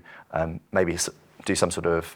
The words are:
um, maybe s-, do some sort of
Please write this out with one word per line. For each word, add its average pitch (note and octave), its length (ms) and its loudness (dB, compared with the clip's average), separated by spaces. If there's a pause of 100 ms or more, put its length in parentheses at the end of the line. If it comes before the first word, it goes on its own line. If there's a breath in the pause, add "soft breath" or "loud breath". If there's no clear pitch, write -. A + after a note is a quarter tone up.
(320 loud breath)
um, E2 280 -2 (120)
maybe F#2 220 4
s-, - 160 -4 (360)
do G2 100 0
some F2 160 4
sort E2+ 160 -2
of E2+ 280 0